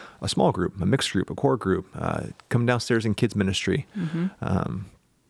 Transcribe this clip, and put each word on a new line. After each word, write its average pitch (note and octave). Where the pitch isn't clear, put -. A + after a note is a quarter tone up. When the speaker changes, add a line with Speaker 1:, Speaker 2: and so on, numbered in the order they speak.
Speaker 1:
a -
small E3+
group, F2+
a F2+
mixed A#2+
group, -
a G2
core C3+
group, F#2
uh, D#2+
come A#2+
downstairs A#2+
in G#2
kids A2+
ministry. F#2+
Speaker 2:
Mm-hmm. E3+
Speaker 1:
Um, -